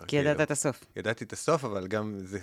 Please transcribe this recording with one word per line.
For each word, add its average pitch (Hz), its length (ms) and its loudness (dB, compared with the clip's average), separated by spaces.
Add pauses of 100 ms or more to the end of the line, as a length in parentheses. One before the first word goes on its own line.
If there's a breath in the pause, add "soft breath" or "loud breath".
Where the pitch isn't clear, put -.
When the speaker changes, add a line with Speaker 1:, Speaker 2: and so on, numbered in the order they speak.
Speaker 1:
כי - 80 0
ידעת 147 200 4
Speaker 2:
כאילו. 156 80 2
Speaker 1:
את 147 80 0
הסוף. 139 320 -2 (120)
Speaker 2:
ידעתי 104 280 -2
את 107 100 -10
הסוף, 147 320 2
אבל 98 220 -2
גם 107 300 0
זה 95 260 -6